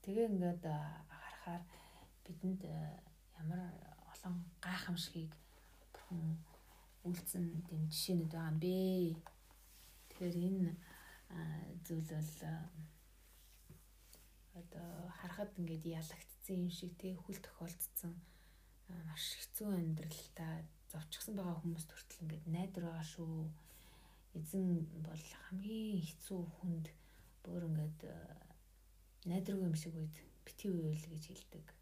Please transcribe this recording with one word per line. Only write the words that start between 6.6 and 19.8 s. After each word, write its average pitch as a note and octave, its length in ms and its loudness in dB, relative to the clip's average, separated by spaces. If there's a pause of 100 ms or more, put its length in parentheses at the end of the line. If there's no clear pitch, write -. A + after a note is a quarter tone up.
үйлцэн F3 420 2 (180)
тийм D#3+ 240 0
жишээнүүд D#3+ 460 4
байгаа E3 180 0
юм D#3 80 4
бэ. F3+ 160 4 (1400)
Тэгэхээр F3 320 2
энэ, F#3 240 6 (640)
а, - 20 -8 (460)
зүйл D#3+ 240 0
бол, D#3 280 -2 (120)
а, D#3+ 240 -2 (1800)
одоо E3+ 560 -8
харахад G3 480 -4
ингээд E3 320 0
ялагдсан - 680 -4
юм F3+ 140 6
шиг, F3 320 -4
тэ, F#3 160 -2
үхэл - 240 -6
тохиолдсон, - 720 -2
а, - 800 -16 (160)
маш D#3 140 -4 (180)
хэцүү G#3 320 0
амьдралтай D#3+ 960 0 (240)